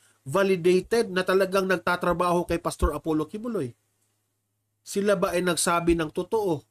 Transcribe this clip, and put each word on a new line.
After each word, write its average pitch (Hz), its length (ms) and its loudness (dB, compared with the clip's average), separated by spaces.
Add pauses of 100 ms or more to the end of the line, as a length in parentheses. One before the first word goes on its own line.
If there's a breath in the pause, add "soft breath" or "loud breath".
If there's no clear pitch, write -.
(260 soft breath)
validated 185 840 2
na 180 160 0
talagang 190 400 2
nagtatrabaho 175 800 0
kay 170 80 0
Pastor 170 400 -2
Apollo 156 320 -2
Kibuloy? 214 420 -6 (1160)
Sila 202 320 0
ba 180 160 -2
ay 180 80 0
nagsabi 170 560 2
ng 156 160 -4
totoo? 180 560 -2